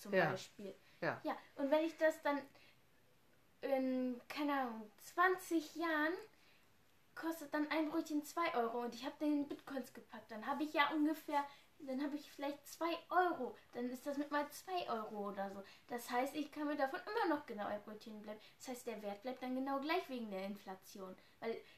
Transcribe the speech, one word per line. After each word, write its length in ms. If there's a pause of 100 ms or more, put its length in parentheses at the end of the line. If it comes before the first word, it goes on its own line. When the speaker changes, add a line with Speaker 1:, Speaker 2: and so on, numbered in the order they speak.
Speaker 1:
zum 120
Speaker 2:
Ja. 180
Speaker 1:
Beispiel. 440 (260)
Speaker 2:
Ja. 220
Speaker 1:
Ja, 140 (180)
und 160
wenn 140
ich 140
das 240
dann 180 (1200)
in, 680
keine 320
Ahnung, 380
zwanzig 800
Jahren 380 (1000)
kostet 400
dann 160
ein 200
Brötchen 340
zwei 320
Euro 240
und 140
ich 120
hab 120
den 140 (100)
in 60
Bitcoins 440
gepackt, 380
dann 160
hab 140
ich 120
ja 180
ungefähr, 540 (340)
dann 240
hab 100
ich 180
vielleicht 360
zwei 300 (140)
Euro, 460 (160)
dann 180
ist 160
das 120
mit 120
mal 200
zwei 400
Euro 400
oder 200
so. 120 (260)
Das 220
heißt, 240
ich 160
kann 160
mir 100
davon 300
immer 280
noch 120
genau 200
ein 160
Brötchen 400
bleiben. 180 (180)
Das 100
heißt, 180
der 160
Wert 200
bleibt 200
dann 120
genau 260
gleich 280
wegen 220
der 140
Inflation, 720 (260)
weil 160 (220)